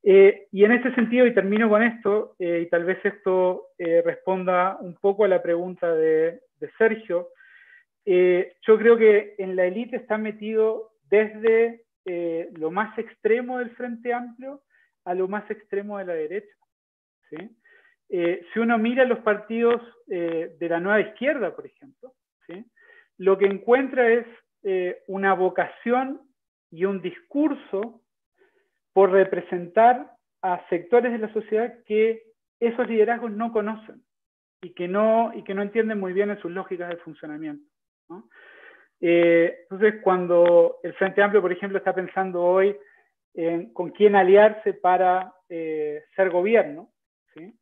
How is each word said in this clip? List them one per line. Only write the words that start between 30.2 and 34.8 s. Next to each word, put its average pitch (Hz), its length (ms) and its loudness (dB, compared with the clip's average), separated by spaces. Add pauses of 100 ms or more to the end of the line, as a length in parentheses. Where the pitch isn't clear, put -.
a 180 260 -4
sectores 233 440 0
de 233 60 -6
la 214 140 -8
sociedad 220 540 -6
que 220 360 0 (360)
esos 233 300 -2
liderazgos 226 420 0
no 226 220 -8
conocen 214 500 -8 (600)
y 175 120 -18
que 175 140 -8